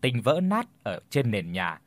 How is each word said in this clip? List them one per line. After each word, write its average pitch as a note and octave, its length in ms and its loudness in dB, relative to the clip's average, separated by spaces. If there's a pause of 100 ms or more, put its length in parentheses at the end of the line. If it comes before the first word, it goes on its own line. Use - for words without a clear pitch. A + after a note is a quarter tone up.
tinh B2+ 220 0
vỡ D3+ 200 4
nát G#3+ 240 0 (160)
ở - 180 -6 (100)
trên C3 200 2
nền F2 220 -2
nhà, F2 340 -4